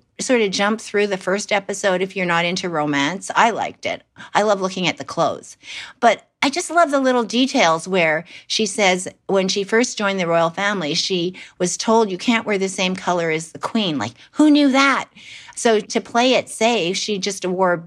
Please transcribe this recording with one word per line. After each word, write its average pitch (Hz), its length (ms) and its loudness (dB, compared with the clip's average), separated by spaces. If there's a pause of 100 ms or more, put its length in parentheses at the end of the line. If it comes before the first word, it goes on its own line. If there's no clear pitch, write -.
(200)
sort 247 220 0
of 208 100 0
jump 202 280 0
through 208 280 -2
the 196 100 -4
first 185 340 -4
episode 196 500 -2
if 190 140 -6
you're 190 100 -2
not 170 200 0
into 180 240 -4
romance. 151 640 -2
I 208 140 4
liked 117 360 -6
it. 90 160 -6 (320)
I 202 100 4
love 208 180 2
looking 185 260 -2
at - 100 -2
the 139 60 -10
clothes. - 540 -4 (420)
But 220 260 2 (160)
I 277 80 2
just 339 220 -6
love 330 180 4
the 277 120 2
little 254 240 2
details 202 600 2
where 170 380 0 (240)
she - 180 -2
says 185 440 0 (180)
when 190 220 2
she 196 160 -2
first 220 320 0
joined 196 240 -2
the 170 60 -2
royal 165 240 2
family, 190 420 -2
she 180 420 -2 (240)
was 180 160 -2
told, 226 340 2
"You 185 80 -6
can't 226 280 0
wear 208 120 -2
the 190 120 -2
same 185 260 -2
color 175 340 -2
as 160 220 -4
the - 80 -16
queen." 190 380 -2
Like, 117 160 -4 (180)
who 302 180 4
knew 294 220 6
that? 269 380 2 (460)
So 226 260 2
to - 200 -4
play 247 340 2
it - 120 0
safe, 214 480 0
she 208 220 -4
just 196 280 -6
wore 180 420 0